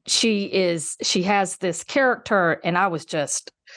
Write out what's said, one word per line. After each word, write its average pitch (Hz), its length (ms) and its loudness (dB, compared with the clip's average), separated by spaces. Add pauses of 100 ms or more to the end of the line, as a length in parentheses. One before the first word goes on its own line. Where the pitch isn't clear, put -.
she 208 380 2
is, 170 580 -2
she - 200 0
has 196 340 2
this 170 260 -4
character, 233 800 2
and 170 120 0
I 185 120 4
was 165 180 -4
just - 460 -4 (260)